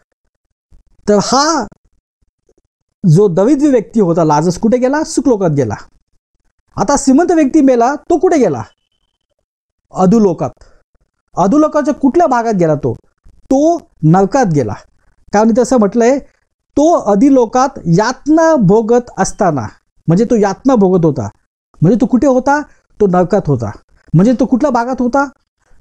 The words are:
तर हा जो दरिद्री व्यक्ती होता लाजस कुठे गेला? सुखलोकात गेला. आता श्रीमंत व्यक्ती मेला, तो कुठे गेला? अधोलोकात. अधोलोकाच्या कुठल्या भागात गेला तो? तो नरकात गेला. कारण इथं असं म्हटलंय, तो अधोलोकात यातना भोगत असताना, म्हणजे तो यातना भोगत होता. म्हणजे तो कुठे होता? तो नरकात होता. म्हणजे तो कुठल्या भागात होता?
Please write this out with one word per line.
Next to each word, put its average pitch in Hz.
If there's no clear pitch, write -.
तर 208
हा 285
जो 190
दरिद्री 254
व्यक्ती 233
होता 170
लाजस 160
कुठे 233
गेला? 269
सुखलोकात 247
गेला. 127
आता 277
श्रीमंत 320
व्यक्ती 311
मेला, 254
तो 339
कुठे 349
गेला? 156
अधोलोकात. 185
अधोलोकाच्या 294
कुठल्या 320
भागात 233
गेला 165
तो? 139
तो 302
नरकात 190
गेला. 113
कारण 214
इथं 233
असं 247
म्हटलंय, 240
तो 311
अधोलोकात 254
यातना 302
भोगत 233
असताना, 175
म्हणजे 180
तो 247
यातना 208
भोगत 190
होता. 131
म्हणजे 202
तो 269
कुठे 247
होता? 269
तो 208
नरकात 180
होता. 117
म्हणजे 196
तो 269
कुठल्या 269
भागात 240
होता? 269